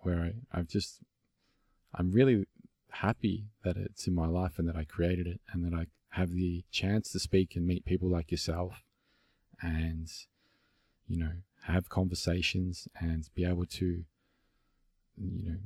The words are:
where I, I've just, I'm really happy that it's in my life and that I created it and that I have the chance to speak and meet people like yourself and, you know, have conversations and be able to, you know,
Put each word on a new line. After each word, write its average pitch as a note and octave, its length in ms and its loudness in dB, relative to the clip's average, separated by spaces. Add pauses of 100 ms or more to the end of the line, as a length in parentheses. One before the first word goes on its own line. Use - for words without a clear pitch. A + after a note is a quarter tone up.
where F2 180 2
I, F#2+ 360 -4
I've F2 100 0
just, - 340 -4 (920)
I'm F2+ 180 0
really A#2 340 6 (460)
happy G#2 560 0 (160)
that F2+ 120 0
it's - 320 -6
in F#2 80 4
my E2 120 2
life F2 320 0
and E2+ 100 0
that D#2+ 80 -4
I D#2 80 -2
created F2 420 0
it F2 140 -6 (100)
and F2 140 -2
that E2+ 120 -2
I E2 100 -2 (240)
have F2+ 200 0
the F2+ 400 0
chance G#2 400 0
to F#2 80 -4
speak - 360 2
and E2+ 100 0
meet F2 180 0
people F2+ 240 0
like E2+ 240 0
yourself F2 520 -4 (760)
and, D#2+ 480 -2 (1000)
you F2 100 -2
know, D#2+ 140 0 (320)
have F2+ 260 0
conversations F2+ 960 0 (140)
and E2 320 0
be F2+ 100 0
able F2+ 220 2
to, F2 400 -2 (1120)
you F#2 320 -6
know, E2 160 -4